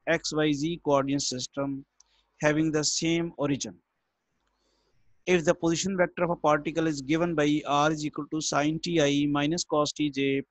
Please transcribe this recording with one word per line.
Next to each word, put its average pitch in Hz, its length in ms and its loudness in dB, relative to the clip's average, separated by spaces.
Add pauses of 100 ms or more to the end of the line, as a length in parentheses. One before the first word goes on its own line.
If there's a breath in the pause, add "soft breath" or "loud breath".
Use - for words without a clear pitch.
(120)
X 165 200 -2
Y 151 200 2
Z 160 320 -4
coordinate 139 380 2
system 139 600 -6 (560 soft breath)
having 156 360 2
the 151 60 0
same 170 540 0
origin। 135 380 -4 (1500)
If 180 180 4
the 165 100 4
position 170 440 0
vector 175 260 0
of 165 60 0
a 170 60 -2
particle 151 500 0
is 147 160 -2
given 160 320 0
by 151 320 2
R 143 260 2
is 151 140 -4
equal 147 260 -8
to 156 80 -4
sine 151 380 0
T 170 220 0
I 143 260 2
minus 147 380 0
cos 147 280 0
T 151 180 -2
J 139 400 -2